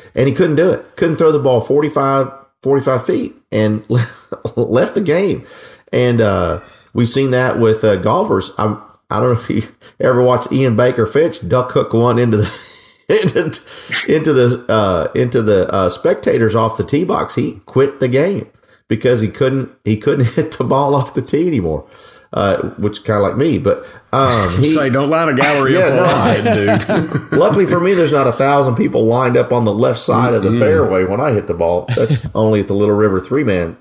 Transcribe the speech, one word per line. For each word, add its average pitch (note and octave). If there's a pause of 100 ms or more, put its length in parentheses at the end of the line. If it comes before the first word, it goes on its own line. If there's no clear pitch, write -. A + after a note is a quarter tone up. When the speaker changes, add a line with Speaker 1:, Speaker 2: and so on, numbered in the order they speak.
(160)
Speaker 1:
And C3
he C#3
couldn't E3
do E3+
it. - (120)
Couldn't E3
throw D#3+
the D3+
ball C3+
forty-five, C#3 (300)
forty-five C3+
feet - (160)
and G#2+ (380)
<laughs> -
left B2
the -
game. F3 (460)
And, B2
uh, F2+ (340)
we've A#2
seen C3+
that B2+
with, A2
uh, G#2
golfers. G#2+
I, G#2+ (300)
I G#2+
don't B2
know A2+
if -
you A#2 (380)
ever B2+
watched B2
Ian C3
Baker B2
Finch D#3+
duck B2+
hook -
one A#2
into A#2
the, G2 (560)
<laughs> -
into, F3 (480)
into D#3
the, B2
uh, F#2+
into B2
the, G2+
uh, F#2+
spectators A#2
off A2
the G2
tee D3
box. -
He -
quit C#3
the C3
game C#3 (380)
because A#2+
he G#2+
couldn't, C3 (140)
he G#2+
couldn't C#3+
<laughs> A2+
hit -
the C3+
ball C#3
off C3
the C3
tee D3+
anymore. E2+ (460)
Uh, -
which G#2
is -
kinda G#2
like G2
me, C3+
but, - (260)
um, A#2
Speaker 2:
<laughs> -
Speaker 1:
he D3+
Speaker 2:
Say, C#3+
don't C#3
line D#3+
a C#3
gallery C#3
Speaker 1:
Yeah, F#3
Speaker 2:
up D#3+
Speaker 1:
no. B2
Speaker 2:
on A#2+
that, -
dude. -
<laughs> D#3
Speaker 1:
Luckily G3+
for F3
me, F#3
there's E3
not C#3
a A#2+
thousand C#3
people A#2
lined B2
up B2
on A#2
the G#2+
left A#2+
side B2
of G#2+
the G2
Speaker 2:
Mm-mm. A#2
Speaker 1:
fairway F#2+
when G2
I D3
hit G#2
the F2+
ball. E2+
That's A#2+
Speaker 2:
<laughs> -
Speaker 1:
only G#2+
at G2
the G2+
Little G#2
River G2+
three-man G2